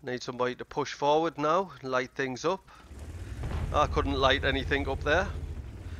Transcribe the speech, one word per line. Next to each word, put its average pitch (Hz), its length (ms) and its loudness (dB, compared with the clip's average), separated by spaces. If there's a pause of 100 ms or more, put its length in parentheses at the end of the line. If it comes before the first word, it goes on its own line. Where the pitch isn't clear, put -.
Need 127 200 -4
somebody 123 320 -2
to 117 100 -10
push - 280 -4
forward 156 440 4
now 165 320 2 (100)
and 131 120 -6
light 127 240 0
things 131 280 -2
up. 175 240 0 (1040)
I 147 140 4
couldn't 139 340 0
light 135 240 6
anything 139 460 0
up 139 140 -4
there. 170 240 4 (720)